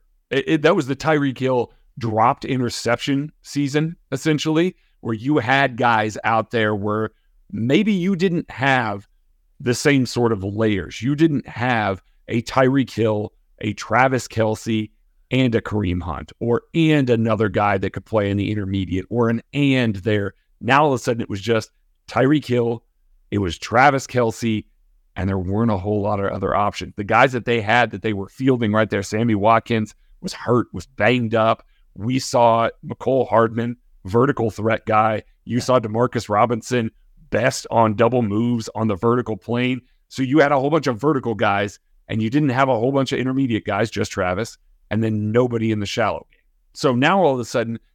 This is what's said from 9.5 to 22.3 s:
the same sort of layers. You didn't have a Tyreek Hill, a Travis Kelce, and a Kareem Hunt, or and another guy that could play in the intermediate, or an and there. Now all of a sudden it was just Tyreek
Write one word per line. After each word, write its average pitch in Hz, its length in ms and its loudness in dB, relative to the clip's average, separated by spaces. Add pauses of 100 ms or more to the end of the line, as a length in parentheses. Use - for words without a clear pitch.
the 120 140 0
same 135 320 2
sort 117 260 0
of 98 100 -2
layers. 101 600 -2
You 135 120 0
didn't 147 320 2
have 107 560 -2 (240)
a 113 160 -2
Tyreek 131 480 2
Hill, 107 440 -2 (260)
a 107 120 -4
Travis 123 560 0
Kelce, 110 600 -2 (440)
and 127 200 2
a 110 80 2
Kareem 92 400 -2
Hunt, 80 380 -10
or 117 240 -2 (120)
and 151 360 2
another 113 380 2
guy 101 300 0
that 95 140 -4
could - 120 -12
play 101 260 0
in 98 60 0
the 101 160 -2
intermediate, 95 580 -2
or 117 200 0
an 117 120 -2 (100)
and 131 440 2
there. 101 380 -2 (260)
Now 135 240 4
all 147 80 2
of 123 80 -2
a - 20 -14
sudden 120 200 -2
it - 60 -8
was 101 120 -6
just 110 320 -2 (340)
Tyreek 135 400 0